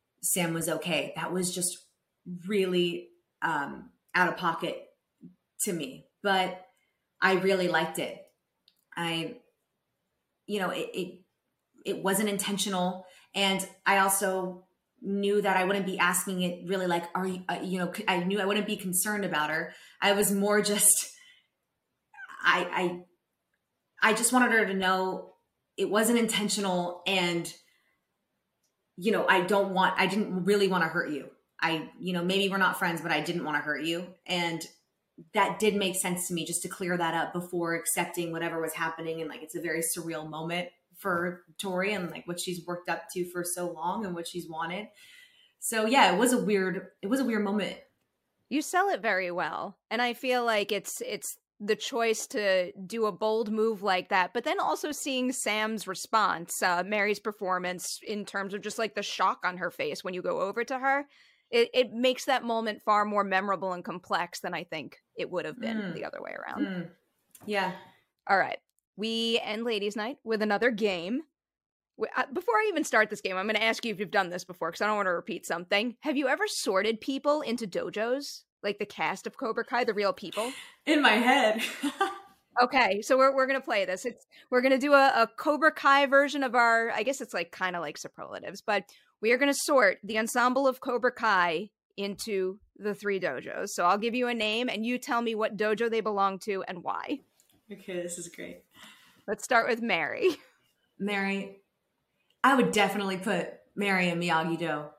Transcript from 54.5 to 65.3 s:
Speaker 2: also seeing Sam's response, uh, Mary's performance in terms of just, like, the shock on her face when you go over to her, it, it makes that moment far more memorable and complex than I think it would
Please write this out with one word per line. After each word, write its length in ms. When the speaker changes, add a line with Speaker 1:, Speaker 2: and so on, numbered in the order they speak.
Speaker 2:
also 320
seeing 400
Sam's 560
response, 760
uh, 240
Mary's 340
performance 840
in 200
terms 280
of 80
just, 160
like, 180
the 80
shock 420
on 120
her 140
face 320
when 100
you 80
go 200
over 240
to 120
her, 300
it, 220
it 200
makes 320
that 180
moment 380
far 240
more 180
memorable 500
and 100
complex 580
than 120
I 120
think 320
it 140
would 160